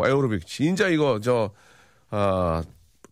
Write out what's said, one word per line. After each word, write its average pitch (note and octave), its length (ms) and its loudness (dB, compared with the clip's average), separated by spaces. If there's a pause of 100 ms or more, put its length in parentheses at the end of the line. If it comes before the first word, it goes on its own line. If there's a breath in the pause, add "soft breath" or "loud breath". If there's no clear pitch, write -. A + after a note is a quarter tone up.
에어로빅. B2 400 0
진짜 F#3 420 0
이거, D3 340 0
저, A2+ 280 0 (600 soft breath)
아, F#2 520 0 (500)